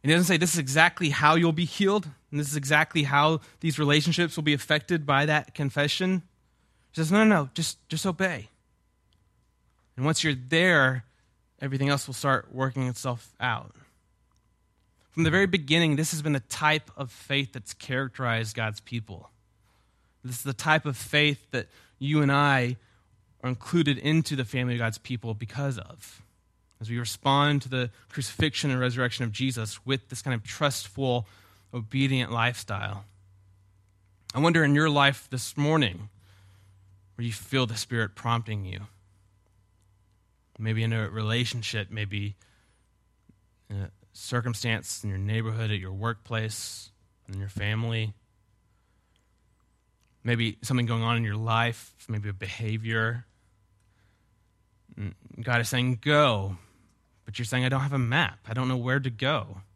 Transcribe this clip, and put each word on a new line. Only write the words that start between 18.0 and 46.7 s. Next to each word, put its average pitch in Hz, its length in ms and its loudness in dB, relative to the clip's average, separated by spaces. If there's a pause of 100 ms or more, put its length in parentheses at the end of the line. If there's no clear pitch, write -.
God's 110 240 -4
people. 104 520 -12 (920)
This 127 140 -10
is - 80 -10
the 139 80 -2
type 156 340 2
of 135 100 -2
faith 147 540 0
that 123 160 -4 (320)
you 147 240 2
and 139 80 4
I 135 460 4 (640)
are 127 80 -4
included 143 480 0
into 156 380 0
the 131 80 -2
family 123 300 -2
of 120 40 -2
God's 113 200 -2
people 117 360 -6
because 123 420 -6
of, - 460 -18 (580)
as 110 80 -10
we 120 120 -4
respond 143 640 2
to 131 60 -12
the 123 220 -2 (180)
crucifixion - 640 -2
and 127 80 0
resurrection 123 460 0
of 110 80 -4
Jesus 113 520 -4
with 135 240 -4
this - 140 -12
kind 131 140 -2
of 107 80 -8
trustful, 127 840 -2 (480)
obedient 131 560 0
lifestyle. 104 760 -4 (1300)
I 123 60 -4
wonder 165 240 4
in 143 140 4
your 156 120 4
life 139 440 2
this - 240 -8
morning 139 540 0 (1040)
where 120 100 -6
you 113 60 -4
feel 131 340 0
the 110 100 -6
Spirit 113 380 -4
prompting 113 500 -2
you. 92 180 -10 (1800)
Maybe 110 240 0
in 113 80 0
a 107 180 -2
relationship, 110 800 -4
maybe 101 460 -6 (1300)
in 101 100 -8
a 95 120 -6 (240)
circumstance 117 880 -4
in 104 60 -2
your 95 80 -4
neighborhood, 110 520 -2
at 104 80 -2
your 92 140 -8
workplace, 110 960 -6 (420)